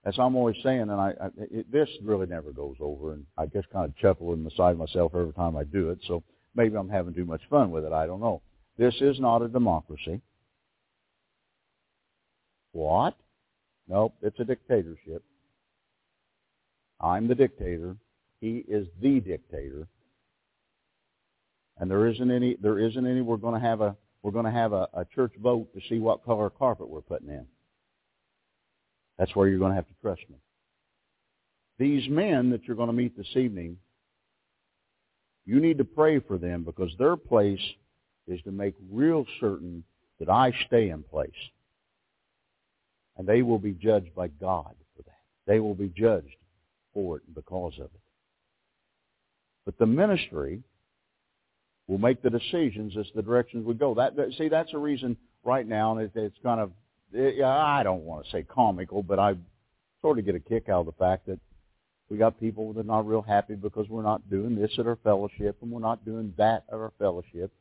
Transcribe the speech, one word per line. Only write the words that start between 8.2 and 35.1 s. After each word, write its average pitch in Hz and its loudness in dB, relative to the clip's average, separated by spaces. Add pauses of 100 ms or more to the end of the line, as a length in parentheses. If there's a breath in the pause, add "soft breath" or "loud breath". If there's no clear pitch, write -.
know. 113 -4 (340)
This 120 4
is 139 4
not 117 4
a 120 -2
democracy. 92 -2 (2500)
What? 85 0 (720)
Nope, 104 2
it's 104 -4
a 120 -2
dictatorship. 85 -2 (1800)
I'm 92 0
the 123 4
dictator. 92 0 (440)
He 113 -6 (100)
is 104 -2 (140)
the 135 4
dictator. 76 -10 (1900)
And 92 -4
there 101 4
isn't 120 2
any, 123 2
there 104 2
isn't 117 0
any, 127 0
we're 117 0
gonna 113 -2
have 113 0
a, 101 0 (260)
we're 104 -4
gonna 113 -2
have 113 0
a, 95 0
a 87 -4
church 127 -2 (100)
vote 117 0
to 95 -14
see 117 -2
what 110 0
color 107 0
carpet 120 -2
we're 78 -12
putting - -10
in. 69 -12 (1700)
That's 92 0
where 98 6
you're 95 2
gonna 95 2
have 90 -4
to - -20
trust 98 -6
me. 67 -20 (1400)
These 135 2
men 147 2
that 117 -2
you're 120 -6
gonna 117 -2
meet 120 -2
this 101 -8
evening, 92 -2 (1700)